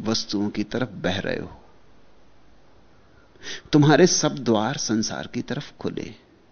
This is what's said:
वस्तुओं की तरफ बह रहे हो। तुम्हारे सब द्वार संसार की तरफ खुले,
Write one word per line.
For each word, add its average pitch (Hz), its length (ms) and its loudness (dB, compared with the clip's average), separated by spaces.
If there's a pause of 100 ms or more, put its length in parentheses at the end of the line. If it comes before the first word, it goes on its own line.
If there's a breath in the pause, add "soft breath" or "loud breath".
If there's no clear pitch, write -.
वस्तुओं 104 460 -2
की 104 160 -4
तरफ 120 320 -4
बह 92 220 -2
रहे 85 200 -4
हो। - 120 -12 (2250 loud breath)
तुम्हारे 151 380 8
सब - 300 0
द्वार 113 400 0
संसार 104 480 -4
की - 160 -8
तरफ 139 360 -10
खुले, - 340 -8 (380)